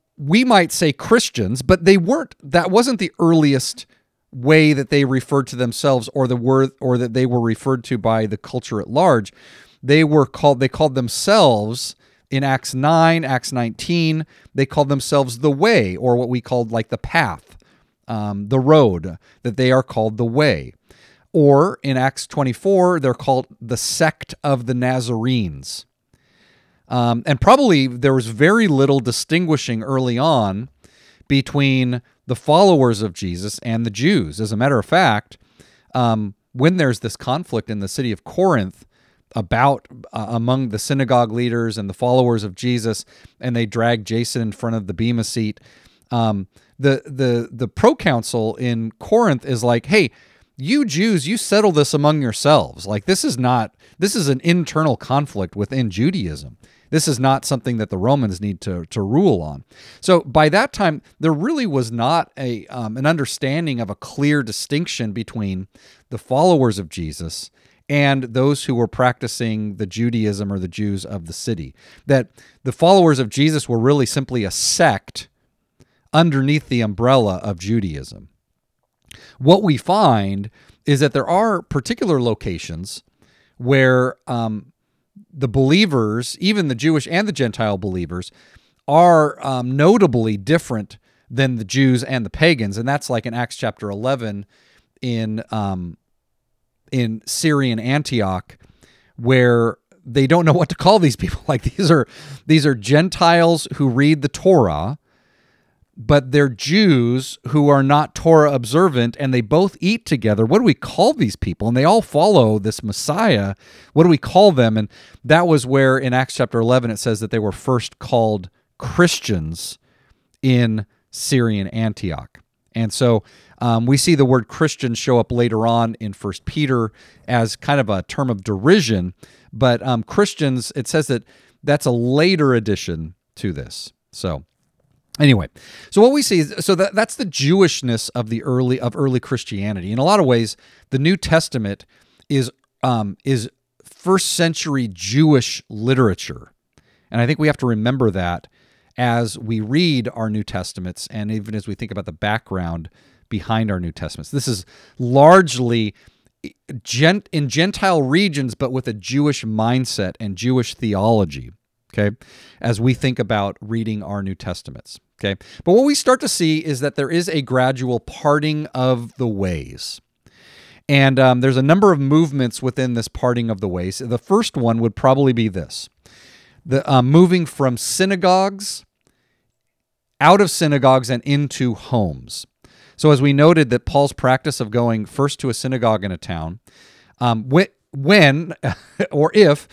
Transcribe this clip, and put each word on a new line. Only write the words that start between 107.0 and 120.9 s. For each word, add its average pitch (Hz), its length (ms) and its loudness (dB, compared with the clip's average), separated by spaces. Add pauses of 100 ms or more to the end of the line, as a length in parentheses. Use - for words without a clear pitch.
who 143 200 2
are 139 140 4
not 147 320 0
Torah 151 380 6
observant, 123 680 0
and 135 120 -2
they 123 100 2
both 160 380 0
eat 220 260 -2
together. 110 380 0
What 143 140 4
do 247 60 2
we 170 100 4
call - 380 0
these 175 240 -2
people? 101 320 -4
And 120 80 0
they 131 80 2
all 202 180 4
follow 143 560 4
this 104 240 -6
Messiah. 113 720 -2 (380)
What 151 100 6
do 180 60 6
we 160 100 4
call 196 340 4
them? 117 240 2
And 107 120 -2 (340)
that 160 240 4
was 147 200 2
where 135 320 4
in 127 160 -2
Acts 127 200 -2
chapter 120 260 -2
eleven 120 300 2
it 104 80 -8
says 110 220 -2
that 110 100 -6
they 117 80 -2
were 104 140 -2
first - 460 -4
called 107 520 -2 (280)
Christians 87 1000 -2 (640)
in 120 440 2 (240)